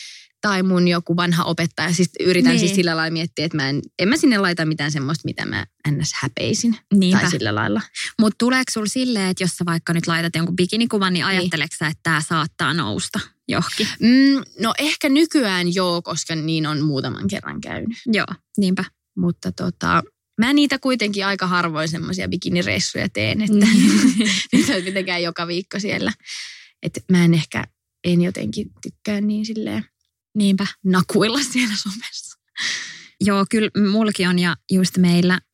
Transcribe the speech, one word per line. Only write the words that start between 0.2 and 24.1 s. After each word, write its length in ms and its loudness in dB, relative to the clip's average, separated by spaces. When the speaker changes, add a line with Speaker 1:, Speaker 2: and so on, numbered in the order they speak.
Speaker 1:
tai 220 0
mun 260 4
joku 280 0
vanha 280 0
opettaja. 500 -2
Siis 160 2
yritän 320 4
Speaker 2:
Niin. 80 4
Speaker 1:
siis 140 2
sillä 220 2
lailla 160 -2
miettiä, 320 -4
että 120 -4
mä 120 0
en, 120 0
en 100 2
mä 80 4
sinne 220 4
laita 280 0
mitään 260 -2
semmoista, 320 -4
mitä 220 -6
mä 200 -6
ns 220 -2
häpeisin. 540 -2
Speaker 2:
Niinpä. 260 4
Speaker 1:
Tai 100 0
sillä 240 -2
lailla. 260 -2
Speaker 2:
Mut 180 4
tuleeko 340 0
sul 140 -4
silleen, 440 -2
että 140 -2
jos 120 0
sä 100 -4
vaikka 260 -2
nyt 140 0
laitat 300 -2
jonkun 200 -2
bikinikuvan, 560 0
niin 140 0
Speaker 1:
Niin. 120 0
Speaker 2:
ajatteleksä, 480 -2
että 160 -6
tää 180 0
saattaa 540 -2
nousta 460 -4
johonkin? 400 -2
Speaker 1:
Mm, 420 6
no 180 -2
ehkä 300 -2
nykyään 680 2
joo, 280 0
koska 320 -6
niin 320 -2
on 160 -2
muutaman 460 -2
kerran 320 -8
käynyt. 460 -8
Speaker 2:
Joo, 200 0
niinpä. 260 0
Speaker 1:
Mutta 360 -2
tota, 500 -2
mä 140 2
niitä 260 2
kuitenkin 480 -2
aika 200 -2
harvoin 420 -2
semmosia 400 -6
bikinireissuja 800 -2
teen, 340 -2
että 240 4
Speaker 2:
Niin. 520 6